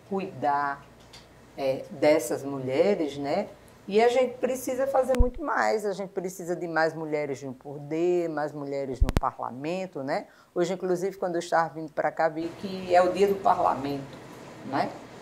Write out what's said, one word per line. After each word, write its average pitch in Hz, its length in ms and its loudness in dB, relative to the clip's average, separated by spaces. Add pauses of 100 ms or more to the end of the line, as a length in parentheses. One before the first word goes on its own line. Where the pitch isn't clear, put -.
cuidar, 143 760 -2 (760)
é, 135 340 0
dessas 151 500 2
mulheres, 139 760 0
né? 151 320 -2 (360)
E 202 160 4
a 240 60 8
gente 247 300 2
precisa 262 480 -2
fazer 262 320 2
muito 247 260 4
mais, 220 420 0
a 208 80 -2
gente 185 160 -8
precisa 180 460 -6
de 165 120 -6
mais 160 260 2
mulheres 151 500 -4
no 131 100 -8
poder, 160 760 -2
mais 147 240 -4
mulheres 139 480 -2
no 139 60 4 (120)
parlamento, 139 840 -4
né? 170 240 -2 (280)
Hoje, 175 180 2
inclusive, 185 440 -2
quando 180 180 -2
eu 170 40 0
estava 165 340 2
vindo 156 180 -10
pra 156 200 0
cá, 160 180 2
vi 165 200 -6 (100)
que 185 360 0
é 180 60 10
o 175 100 6
dia 190 160 4
do 196 80 4
parlamento, 143 840 0 (500)
né? 156 220 0 (320)